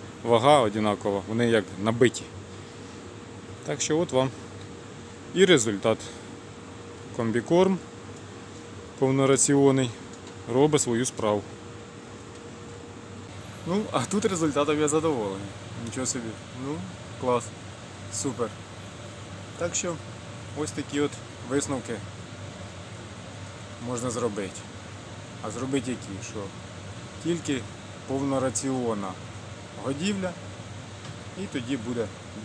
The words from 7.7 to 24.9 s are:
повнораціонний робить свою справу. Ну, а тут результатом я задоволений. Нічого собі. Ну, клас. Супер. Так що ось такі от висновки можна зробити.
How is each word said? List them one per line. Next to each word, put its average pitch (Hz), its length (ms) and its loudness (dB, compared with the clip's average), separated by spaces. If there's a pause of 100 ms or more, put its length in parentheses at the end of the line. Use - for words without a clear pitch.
повнораціонний 135 920 8 (600)
робить 147 280 8
свою 117 260 2
справу. 104 360 2 (2250)
Ну, 190 160 2 (100)
а 127 120 4
тут 196 200 0
результатом 151 560 4
я 151 80 6
задоволений. 117 600 2 (360)
Нічого 127 220 -2
собі. 120 220 -2 (380)
Ну, 147 80 -2 (460)
клас. 123 240 4 (680)
Супер. 120 360 0 (1120)
Так 170 160 0
що 175 200 -2 (640)
ось 151 120 -2
такі 143 300 -2
от 147 100 4 (380)
висновки 131 460 0 (1900)
можна 123 240 0
зробити. 107 500 -2 (840)